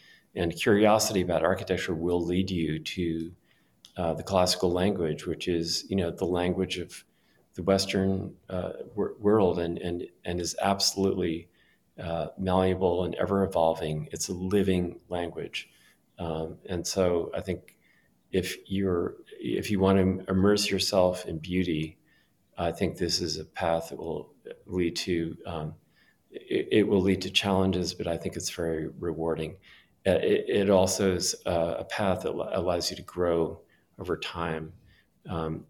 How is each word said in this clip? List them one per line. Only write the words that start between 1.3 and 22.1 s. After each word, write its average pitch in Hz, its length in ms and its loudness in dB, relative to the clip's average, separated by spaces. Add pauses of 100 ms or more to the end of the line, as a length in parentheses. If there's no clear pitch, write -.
architecture 92 500 0
will 87 280 0
lead 90 280 0
you 80 300 -2
to, 82 520 -4 (640)
uh, 85 180 -2
the 78 100 -6
classical 92 480 2
language, 87 540 0
which 82 200 -6
is, 85 420 -2
you 95 80 0
know, 87 140 0
the 85 140 -4
language 90 540 0
of - 260 -12 (500)
the 92 80 -8
Western, 95 720 2 (160)
uh, 92 220 -6 (240)
wor-, 101 240 -2
world 101 400 4
and, 85 180 -2
and, 87 260 -4 (200)
and 87 160 -2
is 85 200 -4
absolutely, 95 880 0 (540)
uh, 82 240 -4 (100)
malleable 92 680 2
and 85 100 -4
ever 98 300 2
evolving. 82 680 0
It's - 160 -6
a 98 60 -8
living 92 640 0 (100)
language. 85 600 -6 (500)
Um, 80 380 -6 (120)
and 87 160 -4
so 87 480 0
I 90 80 -6
think - 360 -8 (560)
if 92 240 -2 (120)
you're, 95 460 0 (240)
if 110 320 -4
you 104 80 0
want 95 200 6
to 95 300 2
immerse 98 400 4
yourself 92 580 2
in 85 120 -6
beauty, 85 580 -2 (600)